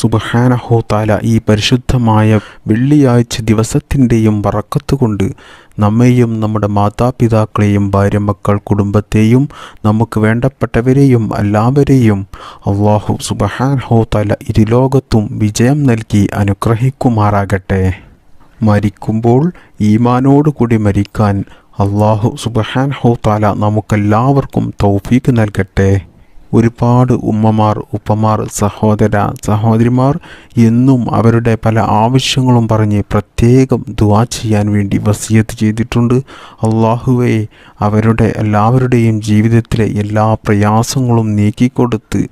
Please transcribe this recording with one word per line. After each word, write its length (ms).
സുബ്ഹാനഹു 760
തആല 200
ഈ 20
പരിശുദ്ധമായ 920
വെള്ളിയാഴ്ച 680
ദിവസത്തിൻ്റെയും 920
ബറക്കത്ത് 560
കൊണ്ട് 240
നമ്മെയും 480
നമ്മുടെ 340
മാതാപിതാക്കളെയും 1080
ഭാര്യ 320
മക്കൾ 300
കുടുംബത്തെയും 760
നമുക്ക് 380
വേണ്ടപ്പെട്ടവരെയും 1000
എല്ലാവരെയും 800
അല്ലാഹു 420
സുബ്ഹാനഹു 680
തആല 220
ഇരുലോകത്തും 720
വിജയം 380
നൽകി 320
അനുഗ്രഹിക്കുമാറാകട്ടെ. 1400
മരിക്കുമ്പോൾ 760
ഈമാനോടുകൂടി 960
മരിക്കാൻ 500
അല്ലാഹു 440
സുബ്ഹാനഹു 640
തആല 280
നമുക്കെല്ലാവർക്കും 1000
തൗഫീഖ് 560
നൽകട്ടെ. 500
ഒരുപാട് 540
ഉമ്മമാർ, 460
ഉപ്പമാർ, 420
സഹോദര, 560
സഹോദരിമാർ 680
എന്നും 340
അവരുടെ 360
പല 120
ആവശ്യങ്ങളും 720
പറഞ്ഞ് 280
പ്രത്യേകം 680
ദുആ 200
ചെയ്യാൻ 400
വേണ്ടി 220
വസിയത്ത് 560
ചെയ്തിട്ടുണ്ട്. 540
അല്ലാഹുവേ, 640
അവരുടെ 420
എല്ലാവരുടെയും 760
ജീവിതത്തിലെ 600
എല്ലാ 240
പ്രയാസങ്ങളും 840
നീക്കിക്കൊടുത്ത് 920